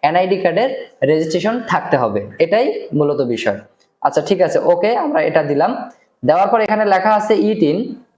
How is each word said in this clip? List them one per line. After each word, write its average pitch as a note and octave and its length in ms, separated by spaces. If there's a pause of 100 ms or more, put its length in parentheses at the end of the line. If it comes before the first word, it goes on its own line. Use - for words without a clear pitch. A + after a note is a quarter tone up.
এনআইডি F#3 360
কার্ডের F#3 540 (120)
রেজিস্ট্রেশন E3+ 640
থাকতে D3+ 300
হবে, G#2+ 300 (120)
এটাই G3+ 540
মূলত D3 280
বিষয়। A2 380 (420)
আচ্ছা, D#3 200
ঠিক F3+ 200
আছে, E3 180
ওকে, F3 380
আমরা D4 240
এটা D#3 220
দিলাম। D3 460 (360)
দেওয়ার F3 220
পর A3+ 140
এখানে G#3+ 240
লেখা G3 280
আছে G#3+ 220
ই G#3 240
টিন G3 440 (140)